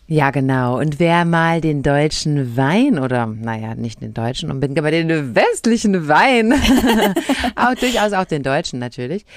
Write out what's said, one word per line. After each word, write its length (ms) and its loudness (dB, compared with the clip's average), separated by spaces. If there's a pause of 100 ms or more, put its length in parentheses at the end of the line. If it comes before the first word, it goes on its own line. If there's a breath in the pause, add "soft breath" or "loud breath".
Ja, 240 0
genau. 480 0
Und 220 -2
wer 240 4
mal 340 2
den 240 -2
deutschen 720 0
Wein 420 2
oder, 280 -2
naja, 500 -8
nicht 260 -10
den 120 -12
deutschen 360 -6
unbedingt, 300 -4
aber 120 0
den 440 0
westlichen 720 2
Wein, 460 4
<laughs> 1040 2
auch 180 0
durchaus 380 -2
auch 100 0
den 200 -4
deutschen 360 -4
natürlich, 460 -8 (120)